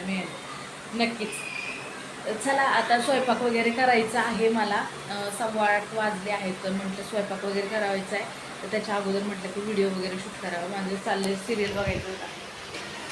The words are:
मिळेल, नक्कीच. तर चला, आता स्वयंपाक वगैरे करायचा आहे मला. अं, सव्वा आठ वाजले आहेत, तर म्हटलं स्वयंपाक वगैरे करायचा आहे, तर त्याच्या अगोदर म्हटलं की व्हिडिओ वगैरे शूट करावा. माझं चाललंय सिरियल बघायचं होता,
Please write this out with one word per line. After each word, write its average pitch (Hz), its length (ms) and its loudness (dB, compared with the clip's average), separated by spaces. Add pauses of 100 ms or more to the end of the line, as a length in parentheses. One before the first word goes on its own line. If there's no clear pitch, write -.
मिळेल, 190 220 -2 (760)
नक्कीच. 233 280 0 (960)
तर 208 80 -2
चला, 269 280 2
आता 233 400 4
स्वयंपाक 240 400 4
वगैरे 233 280 4
करायचा 240 520 4
आहे 226 280 4
मला. 220 360 2 (240)
अं, 202 200 -2 (100)
सव्वा 214 280 2
आठ 208 160 6 (100)
वाजले 208 380 0
आहेत, 196 220 -2 (100)
तर 190 60 0
म्हटलं 196 340 -2
स्वयंपाक 196 420 -2
वगैरे 196 220 0
करायचा 202 480 0
आहे, 208 100 -2 (380)
तर 196 80 -8
त्याच्या 214 240 0
अगोदर 196 280 2
म्हटलं 190 280 -4
की 202 100 -4
व्हिडिओ 196 280 2
वगैरे 185 280 -2
शूट 196 240 -8
करावा. 180 400 -4
माझं 190 140 -2
चाललंय 196 400 0
सिरियल 202 360 0
बघायचं 190 380 -2
होता, 190 160 -8 (880)